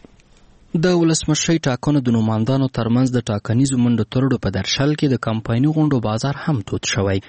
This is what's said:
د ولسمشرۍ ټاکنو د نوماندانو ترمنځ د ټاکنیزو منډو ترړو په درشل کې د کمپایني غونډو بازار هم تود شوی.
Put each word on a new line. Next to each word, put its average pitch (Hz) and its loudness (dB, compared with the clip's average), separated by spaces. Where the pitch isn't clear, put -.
د 165 2
ولسمشرۍ 165 2
ټاکنو 147 0
د 123 0
نوماندانو 113 0
ترمنځ 123 0
د 123 0
ټاکنیزو 120 0
منډو 120 2
ترړو 131 0
په 107 -2
درشل 139 -2
کې 151 0
د 131 2
کمپایني 113 -2
غونډو 151 2
بازار 110 -2
هم 139 -2
تود - -6
شوی. 98 0